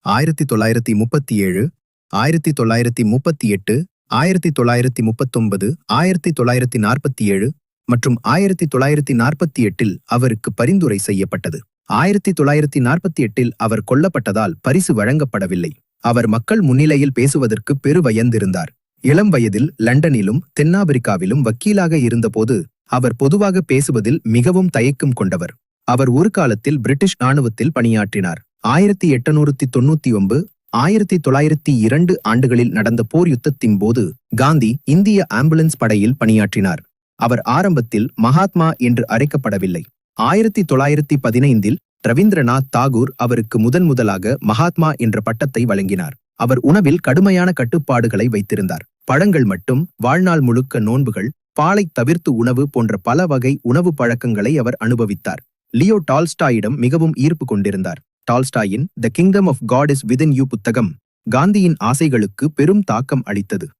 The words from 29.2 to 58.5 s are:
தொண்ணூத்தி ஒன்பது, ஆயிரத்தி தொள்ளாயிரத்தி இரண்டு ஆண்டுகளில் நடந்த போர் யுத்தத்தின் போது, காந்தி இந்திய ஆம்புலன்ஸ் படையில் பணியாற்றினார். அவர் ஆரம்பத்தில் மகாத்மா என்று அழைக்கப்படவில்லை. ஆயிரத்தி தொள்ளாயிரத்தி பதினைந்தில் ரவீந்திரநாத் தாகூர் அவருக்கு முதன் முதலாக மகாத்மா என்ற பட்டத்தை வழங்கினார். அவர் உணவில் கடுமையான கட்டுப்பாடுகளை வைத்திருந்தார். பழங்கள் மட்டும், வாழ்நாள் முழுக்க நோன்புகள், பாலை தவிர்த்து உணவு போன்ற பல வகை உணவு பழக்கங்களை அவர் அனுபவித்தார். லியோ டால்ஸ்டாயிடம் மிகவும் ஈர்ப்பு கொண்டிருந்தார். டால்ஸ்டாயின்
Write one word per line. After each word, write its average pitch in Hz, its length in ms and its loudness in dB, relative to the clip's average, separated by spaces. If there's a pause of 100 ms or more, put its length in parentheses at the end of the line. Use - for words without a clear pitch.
தொண்ணூத்தி 135 360 2
ஒன்பது, 107 360 0 (220)
ஆயிரத்தி 185 480 0 (100)
தொள்ளாயிரத்தி 147 500 2
இரண்டு 147 440 2
ஆண்டுகளில் 120 480 2
நடந்த 120 320 -2
போர் 165 260 0
யுத்தத்தின் 123 500 0
போது, 104 360 0 (220)
காந்தி 127 480 2
இந்திய 190 500 2
ஆம்புலன்ஸ் 160 440 2
படையில் 110 380 0
பணியாற்றினார். 101 680 0 (320)
அவர் 117 260 -2
ஆரம்பத்தில் 131 760 0
மகாத்மா 160 600 2
என்று 120 320 0
அழைக்கப்படவில்லை. 107 760 -2 (300)
ஆயிரத்தி 202 600 0
தொள்ளாயிரத்தி 143 480 2
பதினைந்தில் 120 560 2 (320)
ரவீந்திரநாத் 135 680 2
தாகூர் 127 400 0
அவருக்கு 117 420 -2
முதன் 123 260 2
முதலாக 113 560 0
மகாத்மா 156 560 0
என்ற 107 240 -2
பட்டத்தை 117 440 -4
வழங்கினார். 98 520 -4 (180)
அவர் 120 240 0
உணவில் 170 400 2
கடுமையான 180 540 2
கட்டுப்பாடுகளை 120 760 -2
வைத்திருந்தார். 98 560 -4 (200)
பழங்கள் 156 400 2
மட்டும், 123 520 -2
வாழ்நாள் 165 440 0
முழுக்க 127 380 0
நோன்புகள், 113 520 -2 (220)
பாலை 185 400 0
தவிர்த்து 139 420 0
உணவு 123 340 0
போன்ற 113 280 -2
பல 135 300 0
வகை 135 360 0
உணவு 160 320 0
பழக்கங்களை 120 640 -2
அவர் 120 260 -2
அனுபவித்தார். 107 580 -2 (280)
லியோ 185 400 2
டால்ஸ்டாயிடம் 135 680 0
மிகவும் 156 380 0
ஈர்ப்பு 160 300 0
கொண்டிருந்தார். 98 560 -4 (300)
டால்ஸ்டாயின் 120 560 -2 (160)